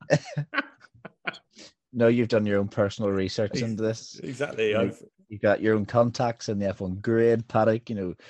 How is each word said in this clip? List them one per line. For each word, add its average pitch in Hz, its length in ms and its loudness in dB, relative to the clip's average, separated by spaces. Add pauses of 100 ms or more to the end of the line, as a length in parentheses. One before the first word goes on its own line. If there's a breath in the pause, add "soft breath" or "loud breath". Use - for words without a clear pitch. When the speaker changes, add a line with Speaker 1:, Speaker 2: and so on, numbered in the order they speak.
Speaker 1:
<laughs> 151 60 4 (1800 loud breath)
No, 117 160 4
you've 120 180 2
done 107 180 2
your 101 140 2
own 101 80 -2
personal 101 440 -2
research 98 420 -2
Speaker 2:
Ex-, 127 80 -4
Speaker 1:
into 110 220 -4
this. - 400 -6
Speaker 2:
exactly. 117 500 -4
Speaker 1:
Like, 113 140 2
Speaker 2:
I've - 160 -10 (260)
Speaker 1:
you've 107 120 -14
got 101 200 4
your 110 140 4
own 104 100 0
contacts 120 640 0
in 104 100 -2
the 101 80 -2
F 95 140 -4
one 92 140 -6
grid 117 520 2
paddock. 113 420 0
You 113 60 -6
know, 92 200 -6 (140 loud breath)